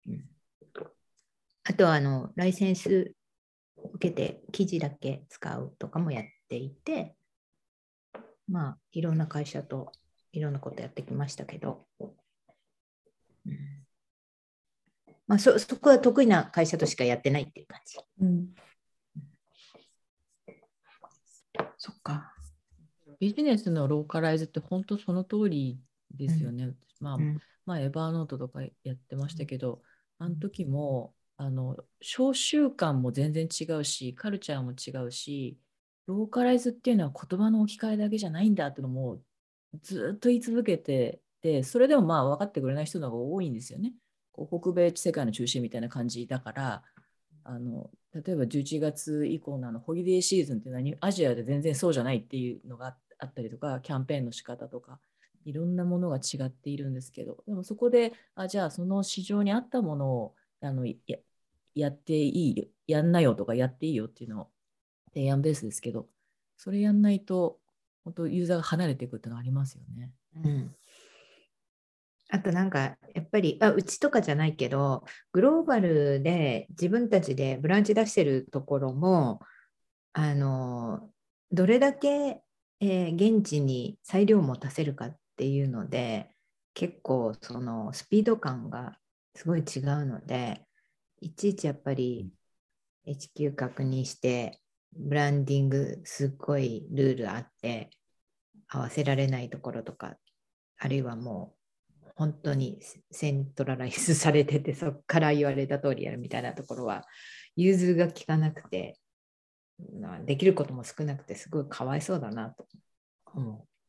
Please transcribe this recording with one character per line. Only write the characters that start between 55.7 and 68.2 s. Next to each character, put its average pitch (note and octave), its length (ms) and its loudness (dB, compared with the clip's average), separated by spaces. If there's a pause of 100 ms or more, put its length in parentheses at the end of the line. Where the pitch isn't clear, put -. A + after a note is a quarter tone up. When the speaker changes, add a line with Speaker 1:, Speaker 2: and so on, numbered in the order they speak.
Speaker 3:
な F3+ 80 -2
も F3 140 0
の F3+ 120 0
が C#3 60 -2
違 C3 320 -4
っ - 20 -4
て - 180 -14
い C#3+ 80 -6
る C#3 140 -6
ん C3 40 -4
で B2+ 60 -8
す B2+ 120 -18
け - 120 -12
ど、 - 220 -14
で G#3 80 -6
も F#3 80 -6
そ G#3 140 -10
こ A#3+ 120 0
で、 A#3+ 240 4 (220)
あ、 F#3+ 140 -6
じ G#3 100 -2
ゃ F#3 80 0
あ D3+ 40 -2
そ F3 140 -6
の G3 200 0
市 F#3+ 180 -6
場 G3+ 220 0
に G3+ 80 2
合 A3 60 2
っ B3 100 -6
た B3+ 120 0
も E3 140 0
の C#3 160 0
を、 A#2 240 -4 (260)
あ C#3+ 120 -4
の、 C3 120 -2
や-、 A#2 100 -4 (800)
や D3 160 0
っ - 20 -12
て D#3 280 0
い D3 320 4
い - 60 0
よ、 - 80 -4 (220)
や D3+ 140 4
ん E3+ 100 6
な F3 80 6
よ B2+ 160 6
と G#2 100 -4
か A2+ 80 -2
や B2+ 120 2
っ B2+ 120 -4
て D#3 80 -4
い D#3+ 40 0
い D3+ 40 0
よ A2 120 -2
っ - 20 -12
て - 160 -16
い - 20 -12
う - 40 -12
の G#2+ 120 -8
を - 60 -16 (640)
提 C#3 160 0
案 C#3 100 4
ベ D#3 100 2
ー D3+ 40 2
ス C3+ 100 -6
で A2 60 -6
す - 100 -10
け A#2+ 120 -8
ど、 - 160 -8 (480)
そ - 160 -8
れ G3+ 80 0
や G#3 120 4
ん G#3 80 6
な G#3 120 8
い G3 80 2
と、 F3+ 380 0 (460)
本 E3+ 100 -14
当 E3+ 120 -4